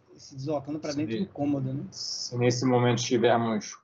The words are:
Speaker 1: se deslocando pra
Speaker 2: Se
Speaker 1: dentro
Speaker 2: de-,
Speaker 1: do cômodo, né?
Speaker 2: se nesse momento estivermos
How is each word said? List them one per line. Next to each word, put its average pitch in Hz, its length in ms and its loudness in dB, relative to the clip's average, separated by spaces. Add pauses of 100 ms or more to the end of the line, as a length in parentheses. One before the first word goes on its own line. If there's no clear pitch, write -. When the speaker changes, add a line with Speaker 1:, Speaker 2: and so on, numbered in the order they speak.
(180)
Speaker 1:
se - 180 -20
deslocando 143 440 -4
pra 151 120 -6
Speaker 2:
Se 139 60 -6
Speaker 1:
dentro 156 160 -2
Speaker 2:
de-, 202 120 -2
Speaker 1:
do - 60 -8
cômodo, 143 420 -2
né? 139 180 -6
Speaker 2:
se - 460 -8
nesse 123 280 2
momento 120 340 4
estivermos 117 840 2